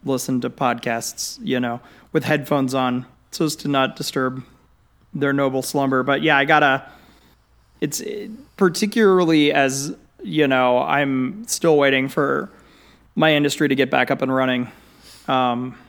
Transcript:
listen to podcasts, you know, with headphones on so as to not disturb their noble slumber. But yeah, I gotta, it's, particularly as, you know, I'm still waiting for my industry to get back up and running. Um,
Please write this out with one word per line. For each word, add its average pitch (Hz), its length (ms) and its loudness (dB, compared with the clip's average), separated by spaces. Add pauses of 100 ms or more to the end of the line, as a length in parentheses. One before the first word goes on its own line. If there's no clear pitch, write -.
listen 131 380 -2
to 120 100 -4
podcasts, 120 920 -4
you 131 180 -2
know, 120 200 -4 (340)
with 156 100 0
headphones 139 520 -2
on 127 320 -2 (240)
so - 140 -4
as 151 100 -4
to - 120 -10
not 135 280 0
disturb 131 480 -6 (680)
their 139 220 -2
noble 135 300 0
slumber. 135 400 0
But 139 180 0
yeah, 151 160 2
I 139 80 -2
gotta, 147 420 4 (920)
it's, 147 220 -6 (540)
particularly 180 960 4
as, 139 440 0 (260)
you 151 260 0
know, 127 320 4
I'm 135 680 -2
still 160 300 2
waiting 135 320 2
for 143 420 -4 (640)
my 156 180 4
industry 147 340 2
to 139 60 0
get 131 160 2
back 127 220 2
up 139 100 -4
and 131 120 -2
running. 127 380 -2 (560)
Um, 127 480 -2 (140)